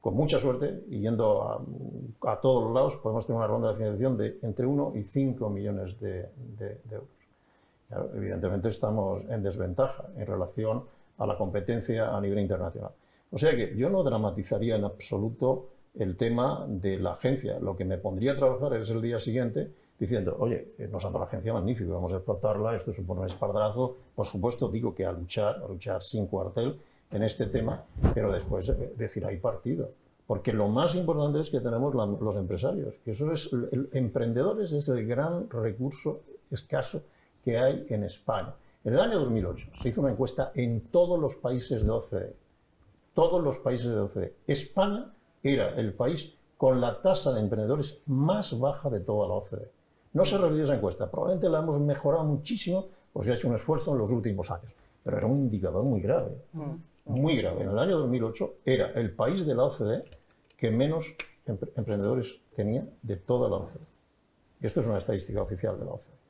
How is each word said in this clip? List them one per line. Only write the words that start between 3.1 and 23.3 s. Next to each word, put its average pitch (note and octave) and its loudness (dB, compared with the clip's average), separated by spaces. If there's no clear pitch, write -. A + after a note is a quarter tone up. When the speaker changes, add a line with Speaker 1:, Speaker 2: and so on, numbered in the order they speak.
Speaker 1:
tener A#2 0
una A2+ 2
ronda A2+ 2
de G2+ 0
financiación A2 0
de G#2+ -2
entre A#2+ -2
uno C#3+ 0
y G#2 -4
cinco B2+ 0
millones G2 -4
de, F#2+ -6
de, G#2 -10
de G#2+ -14
euros. - -12
Claro, - -4
evidentemente G2 -2
estamos G#2 -2
en A2 -4
desventaja F#2+ -2
en G#2 -6
relación A2 -2
a A2 -2
la - -2
competencia G#2 0
a G2+ 0
nivel G2+ 2
internacional. F#2+ -2
O G2+ -6
sea D3+ 6
que A2 0
yo C3+ 2
no F#3+ 4
dramatizaría A2 2
en G2+ 2
absoluto A2+ -2
el F#2 -2
tema A#2+ 2
de F#2+ -2
la F2+ 0
agencia. B2 0
Lo G2 -4
que F#2+ -4
me F#2 -2
pondría G#2 0
a C3+ 0
trabajar C3+ 2
es A2 -2
el A2+ 0
día A#2 -2
siguiente A2+ -2
diciendo, G2+ 0
"Oye, - -2
eh, A2 -10
nos F#2+ -6
han F#2 -4
dado - -2
la - -4
agencia A2+ -4
magnífico, G#2 -2
vamos F2 -2
a G2 -2
explotarla, G#2+ 0
esto G#2 -6
supone F#2 -6
un F#2+ -2
espaldarazo". G#2+ 0